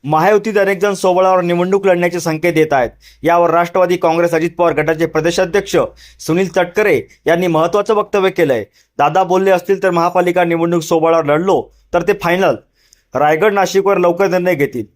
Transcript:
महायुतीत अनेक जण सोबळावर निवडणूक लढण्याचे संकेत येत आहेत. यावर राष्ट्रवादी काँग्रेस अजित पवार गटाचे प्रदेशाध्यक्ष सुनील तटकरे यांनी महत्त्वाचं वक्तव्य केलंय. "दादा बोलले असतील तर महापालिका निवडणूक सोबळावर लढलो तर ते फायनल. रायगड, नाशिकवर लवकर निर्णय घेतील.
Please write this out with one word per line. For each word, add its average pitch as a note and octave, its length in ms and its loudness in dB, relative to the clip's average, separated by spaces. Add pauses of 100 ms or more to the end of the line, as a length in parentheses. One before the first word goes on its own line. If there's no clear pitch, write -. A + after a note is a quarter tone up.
महायुतीत G3 540 0
अनेक G3 240 0
जण G3+ 120 0
सोबळावर F#3 480 2
निवडणूक F3+ 460 0
लढण्याचे F3 320 0
संकेत D#3+ 360 -2
येत D#3 180 2
आहेत. B2+ 160 0 (340)
यावर E3+ 260 2
राष्ट्रवादी F3 480 0
काँग्रेस E3+ 340 0
अजित E3+ 260 -2
पवार E3+ 160 2
गटाचे D#3 320 -2
प्रदेशाध्यक्ष F3 720 -2 (420)
सुनील F3+ 380 -2
तटकरे F3 440 0 (240)
यांनी F3 220 0
महत्त्वाचं F3 460 0
वक्तव्य G3+ 360 -2
केलंय. C#3 340 0 (340)
"दादा D#3 260 2
बोलले F#3 280 0
असतील F3+ 320 0
तर F#3+ 60 2
महापालिका F3 540 0
निवडणूक E3+ 380 0
सोबळावर E3 440 0
लढलो D#3 440 0 (240)
तर F3 80 0
ते F#3+ 200 -2
फायनल. F3 340 0 (600)
रायगड, D#3+ 380 2
नाशिकवर F#3+ 440 0
लवकर F3+ 300 0
निर्णय F3+ 280 0
घेतील. B2+ 300 -4 (100)